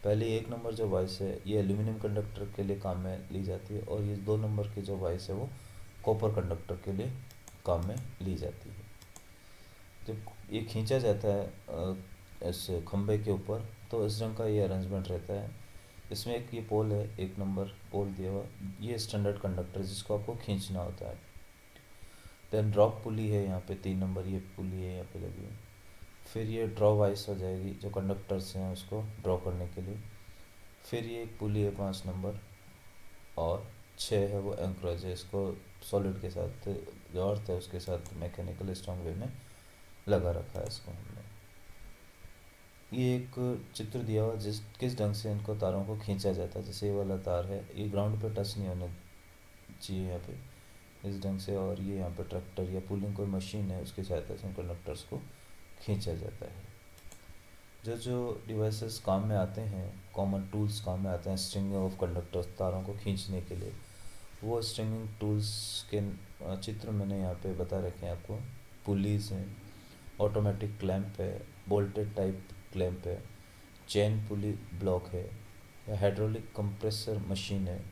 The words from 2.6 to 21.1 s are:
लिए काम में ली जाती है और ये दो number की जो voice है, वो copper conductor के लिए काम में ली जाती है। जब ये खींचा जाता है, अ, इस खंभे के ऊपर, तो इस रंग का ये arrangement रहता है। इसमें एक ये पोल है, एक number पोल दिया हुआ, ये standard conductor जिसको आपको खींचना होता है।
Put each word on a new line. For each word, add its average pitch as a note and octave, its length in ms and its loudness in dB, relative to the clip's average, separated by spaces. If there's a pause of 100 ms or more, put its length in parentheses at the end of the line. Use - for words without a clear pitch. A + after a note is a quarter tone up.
लिए G2 180 2
काम F#2 200 0
में F#2 300 -2
ली F#2+ 120 0
जाती F#2+ 320 -2
है G#2 80 0
और G#2 200 0
ये G2+ 140 2
दो G2+ 200 4
number G#2+ 320 2
की G2+ 140 -4
जो G2 140 0
voice F#2 320 0
है, F#2+ 60 0
वो B2+ 160 -2 (540)
copper G#2+ 380 4
conductor F2 340 0
के G2 160 -2
लिए A#2 200 0 (540)
काम F2 200 4
में A2 100 0 (260)
ली F#2+ 140 2
जाती - 320 -4
है। G2+ 80 -10 (1300)
जब G#2+ 160 -4 (280)
ये G#2+ 120 0
खींचा A2 360 4
जाता G#2+ 300 6
है, G2 180 4 (220)
अ, F2+ 260 0 (480)
इस F2 460 0
खंभे G2+ 300 4
के G#2 120 2
ऊपर, G#2 380 2 (220)
तो A2 160 4
इस G#2+ 160 2
रंग A2 140 0
का A2+ 100 2
ये G#2+ 140 6
arrangement F#2+ 480 2
रहता F2+ 260 0
है। G2+ 160 -2 (600)
इसमें A#2 240 -2
एक - 180 -4
ये A2+ 60 -2
पोल G#2+ 320 4
है, G#2 260 0
एक F#2+ 200 -2
number G2 260 2
पोल G2 440 -2
दिया F#2+ 220 -2
हुआ, G2 160 -2 (340)
ये A2+ 180 -2
standard G2+ 400 2
conductor F#2 440 -2
जिसको G2 360 0
आपको G#2+ 160 -2
खींचना G2 460 0
होता F2 280 -4
है। A1+ 100 -6 (1400)